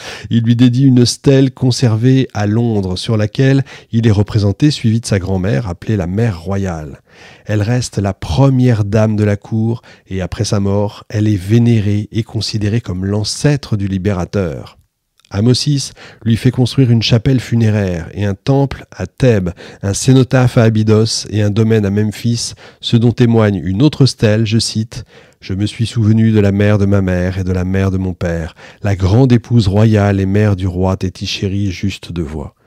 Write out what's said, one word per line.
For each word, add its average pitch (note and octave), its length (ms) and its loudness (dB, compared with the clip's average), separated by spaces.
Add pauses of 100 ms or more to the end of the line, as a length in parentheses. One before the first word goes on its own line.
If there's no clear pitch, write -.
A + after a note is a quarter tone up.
(300)
Il A2+ 140 0
lui A#2 120 2
dédie B2+ 300 4
une B2 200 6
stèle C3+ 460 2
conservée B2+ 800 0
à G#2 120 -2
Londres, G#2 520 -2
sur - 180 -4
laquelle C3+ 480 0 (280)
il A2+ 160 2
est A2+ 40 6
représenté G#2 600 2
suivi A2+ 280 0
de A#2 60 -10
sa G2+ 140 0
grand-mère, F#2+ 480 -4
appelée F#2 300 -4
la F2 100 -4
Mère G2 340 -2
Royale. E2+ 600 -6 (440)
Elle G#2 160 -2
reste A#2+ 380 -4
la G2 140 -2
première B2+ 720 0
dame G#2+ 300 0
de G#2 80 0
la G2+ 140 0
cour, A2+ 440 -4 (260)
et F#2+ 140 -6
après F2+ 240 -4
sa G#2+ 140 -2
mort, G2+ 500 -4
elle G#2+ 180 -2
est G2+ 140 0
vénérée G#2 680 2
et A2+ 120 -4
considérée G#2+ 580 -4
comme F#2 240 -6
l'ancêtre G#2+ 720 -2
du G2 100 -4
libérateur. F2+ 920 -4 (540)
Amosis B2 600 0 (300)
lui A2+ 140 2
fait - 140 2
construire B2+ 400 2
une A#2 120 2
chapelle C3 360 2
funéraire G#2 760 0
et G2+ 120 -4
un G2+ 80 -2
temple C3+ 580 -2
à F#2 160 -8
Thèbes, G2+ 440 0 (300)
un G2 120 -2
cénotaphe B2+ 640 2
à A#2+ 60 6
Abydos A2 640 2
et G#2+ 120 -2
un G#2 80 2
domaine A2 360 2
à G2 40 0
Memphis, G#2+ 640 -4 (280)
ce - 160 0
dont A#2 140 2
témoigne A2 520 2
une F#2+ 180 -2
autre C#3+ 240 2
stèle, A2+ 400 0
je A2 140 0
cite, « - 440 -6 (380)
Je - 120 -10
me G2 120 -2
suis A2 200 -4
souvenu A2 460 2
de G#2+ 80 4
la G2+ 120 4
mère G#2 260 2
de G2 80 0
ma G2 160 2
mère F#2 360 -2
et F#2+ 60 -4
de F2+ 80 -4
la F2+ 120 -2
mère F#2+ 280 0
de F#2+ 60 -2
mon F#2 160 -4
père, E2+ 420 -6 (280)
la G2+ 120 0
grande G#2 360 4
épouse A#2 360 2
royale G2+ 520 2
et G2 60 0
mère G2+ 300 2
du F#2 120 -2
roi F#2 300 -2
Tétichéri G2 720 -6
juste F#2 400 -8
de E2+ 100 -6
voix. » D2 340 -10 (120)